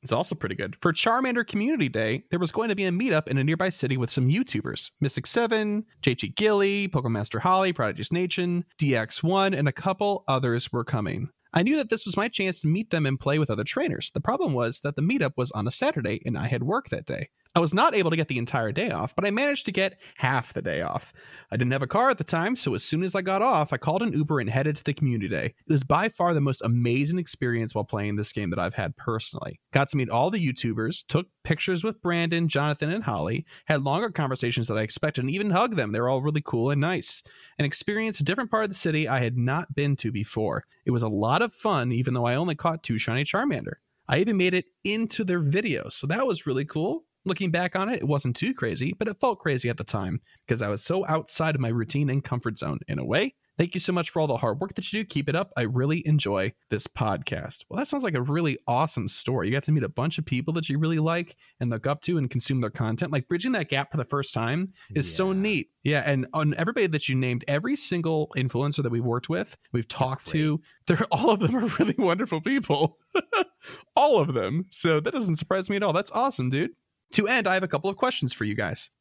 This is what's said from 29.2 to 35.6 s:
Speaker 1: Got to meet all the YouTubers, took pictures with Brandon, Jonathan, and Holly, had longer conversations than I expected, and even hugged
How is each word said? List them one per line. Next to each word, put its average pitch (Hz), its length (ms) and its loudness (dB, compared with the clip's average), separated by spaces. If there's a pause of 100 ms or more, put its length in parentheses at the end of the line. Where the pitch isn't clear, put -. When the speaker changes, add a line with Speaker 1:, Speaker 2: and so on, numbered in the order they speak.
Speaker 1:
Got 139 160 4
to - 80 -4
meet 131 140 0
all 131 220 2
the 190 140 -2
YouTubers, 113 640 -2
took 180 200 0 (180)
pictures 165 360 -2
with 220 200 -4
Brandon, 170 480 0
Jonathan, 147 420 0
and 214 140 -4
Holly, 107 400 -2 (220)
had 147 160 2
longer 170 260 0
conversations 127 580 0
than 110 100 0
I 110 40 2
expected, 127 420 -2
and 135 80 0
even 196 200 0
hugged 214 260 2